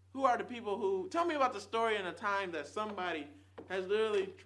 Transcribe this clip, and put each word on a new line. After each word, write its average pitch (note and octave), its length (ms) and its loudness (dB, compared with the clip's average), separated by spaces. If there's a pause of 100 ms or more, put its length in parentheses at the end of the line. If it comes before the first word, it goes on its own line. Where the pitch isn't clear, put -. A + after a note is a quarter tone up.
(120)
who C4+ 120 0
are B3 120 6
the G3 80 -4
people G#3 320 -4
who, F#3+ 320 0
tell E4+ 160 0
me E4 100 0
about C4 180 4
the G3 80 -8
story A3+ 360 2
in F#3+ 100 -2
a E3 60 -4
time G3 400 0
that D3 140 -4
somebody F3+ 600 -4 (420)
has F#3 180 -2
literally G3+ 480 2 (120)